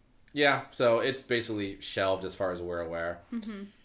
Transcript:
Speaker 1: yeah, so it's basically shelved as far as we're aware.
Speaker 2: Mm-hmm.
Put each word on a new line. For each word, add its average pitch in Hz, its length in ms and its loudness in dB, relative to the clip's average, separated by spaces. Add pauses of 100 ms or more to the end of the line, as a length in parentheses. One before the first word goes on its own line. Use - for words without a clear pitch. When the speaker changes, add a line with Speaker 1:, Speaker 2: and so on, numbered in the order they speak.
(320)
Speaker 1:
yeah, 139 380 4
so 117 300 4
it's 131 240 0
basically 107 560 -2
shelved 95 440 0
as 92 120 -6
far 92 160 0
as 87 100 -6
we're 87 200 -4
aware. 85 360 -4 (160)
Speaker 2:
Mm-hmm. 208 280 -10 (220)